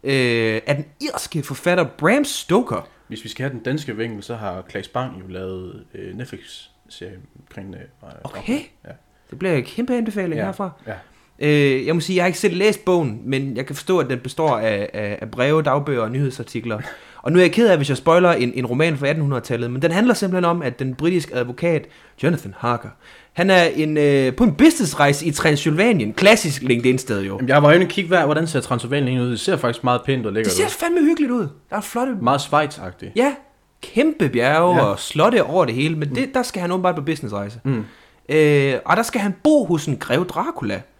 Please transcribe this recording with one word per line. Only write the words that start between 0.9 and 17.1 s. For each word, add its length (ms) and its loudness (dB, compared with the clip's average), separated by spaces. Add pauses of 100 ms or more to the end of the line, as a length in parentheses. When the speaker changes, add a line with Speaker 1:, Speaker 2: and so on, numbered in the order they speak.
Speaker 1:
irske 420 -8
forfatter 420 -2
Bram 400 0
Stoker. 640 -2 (200)
Speaker 2:
Hvis 160 -14
vi 40 -12
skal 160 -10
have 80 -6
den 120 -10
danske 320 -4
vinkel, 260 -8
så 120 -10
har 360 -8
Claes 180 -10
Bang 240 -6 (100)
jo 100 -16
lavet, 520 -10 (100)
øh, 220 -14
Netflix-serie 1000 -18 (240)
omkring, 340 -16
øh, 60 -16 (200)
Dracula. 420 -16
Speaker 1:
Okay. 180 -4 (240)
Speaker 2:
Ja. 60 -20 (400)
Speaker 1:
Det 80 -16
bliver 160 -2
en 100 0
kæmpe 320 -4
anbefaling 420 -4
Speaker 2:
Ja. 60 -2
Speaker 1:
herfra. 260 -6 (160)
Speaker 2:
Ja. 60 -10 (460)
Speaker 1:
Øh, 480 2
jeg 80 0
må 60 0
sige, 160 -2
jeg 60 2
har 40 2
ikke 120 0
selv 180 0
læst 280 0
bogen, 400 0
men 320 -4
jeg 100 -6
kan 100 -10
forstå, 220 0
at 120 0
den 80 -2
består 400 -2
af, 340 -2
af, 280 -6
af 100 -10
breve, 320 2
dagbøger 400 0
og 80 -4
nyhedsartikler. 760 -4
<laughs> 40 -12 (340)